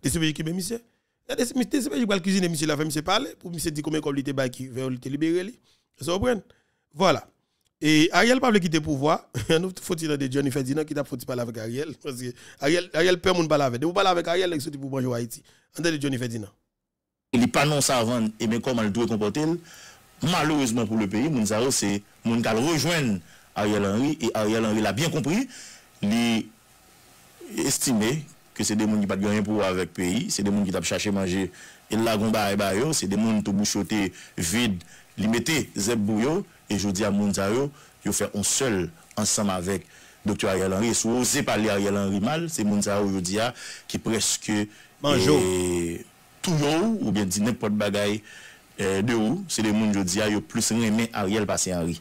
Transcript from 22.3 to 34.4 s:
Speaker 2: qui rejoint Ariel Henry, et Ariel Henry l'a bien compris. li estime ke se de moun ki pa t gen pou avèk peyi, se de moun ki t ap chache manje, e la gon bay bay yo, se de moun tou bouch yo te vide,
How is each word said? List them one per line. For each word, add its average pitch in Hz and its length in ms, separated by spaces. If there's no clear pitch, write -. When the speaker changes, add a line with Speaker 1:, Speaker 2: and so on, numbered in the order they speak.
Speaker 2:
qui 113 60
rejoint 131 720
Ariel 104 300
Henry, 127 360
et 113 120
Ariel 110 320
Henry 107 160
l'a 101 120
bien 151 160
compris. 160 400
li 113 460
estime 131 540
ke 104 80
se 107 80
de 107 80
moun 107 160
ki 101 80
pa 98 80
t 98 80
gen 104 240
pou 107 160
avèk 92 320
peyi, 95 380
se 101 100
de 101 80
moun 101 160
ki 90 80
t 90 40
ap 85 80
chache 101 280
manje, 95 320
e 110 100
la 113 200
gon 110 140
bay 101 260
bay 98 220
yo, 156 140
se 95 120
de 98 120
moun 110 260
tou 101 100
bouch 101 240
yo 95 80
te 101 220
vide, 92 480